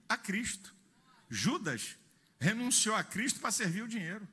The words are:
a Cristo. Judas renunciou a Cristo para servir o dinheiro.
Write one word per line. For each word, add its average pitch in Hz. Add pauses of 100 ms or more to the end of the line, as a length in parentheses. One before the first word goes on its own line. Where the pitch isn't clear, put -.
a -
Cristo. - (560)
Judas 131 (420)
renunciou 220
a 180
Cristo 226
para 240
servir 190
o 240
dinheiro. 208